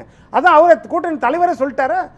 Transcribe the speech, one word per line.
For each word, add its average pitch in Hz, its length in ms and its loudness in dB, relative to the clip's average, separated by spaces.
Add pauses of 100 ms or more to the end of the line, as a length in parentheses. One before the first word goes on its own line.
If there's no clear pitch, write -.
(360)
அதான் 311 240 4
அவரை 339 160 6 (180)
கூட்டணி 320 320 -6
தலைவரே 339 360 0
சொல்லிட்டாரு, 277 360 -4 (200)